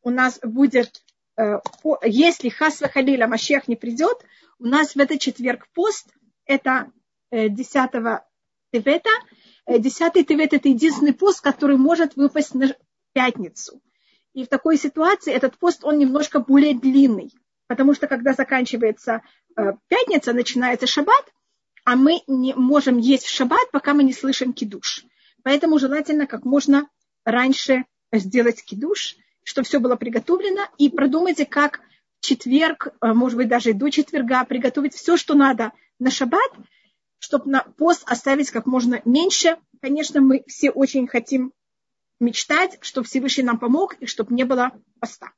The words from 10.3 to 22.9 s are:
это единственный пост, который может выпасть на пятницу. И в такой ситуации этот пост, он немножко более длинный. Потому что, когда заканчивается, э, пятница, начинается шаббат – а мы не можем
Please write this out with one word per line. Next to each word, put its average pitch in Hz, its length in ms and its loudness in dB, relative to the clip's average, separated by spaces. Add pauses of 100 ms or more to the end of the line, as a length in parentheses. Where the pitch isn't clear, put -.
это 277 160 2
единственный 285 420 2
пост, 392 300 2
который 285 340 2
может 320 400 2
выпасть 285 380 0
на 269 200 0 (380)
пятницу. 247 720 -6 (500)
И 262 120 -10
в - 40 -18
такой 320 300 0
ситуации 320 560 -2
этот 262 240 -2
пост, - 260 -2
он 294 140 0
немножко 285 420 0
более 277 340 4
длинный. 262 560 2 (360)
Потому 269 260 2
что, 285 140 -2
когда 269 260 0
заканчивается, 240 880 -2 (340)
э, 196 160 -2 (160)
пятница, 370 440 0
начинается 247 540 -2
шаббат – 415 400 2 (580)
а 247 120 2
мы 302 300 4
не 262 280 -2
можем 262 440 2